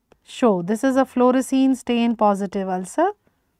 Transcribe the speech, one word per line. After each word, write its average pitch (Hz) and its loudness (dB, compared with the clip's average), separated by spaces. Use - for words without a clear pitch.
show 196 0
this 214 -4
is 262 0
a 269 2
fluorescein 262 2
stain 233 -2
positive 202 -2
ulcer, 185 -2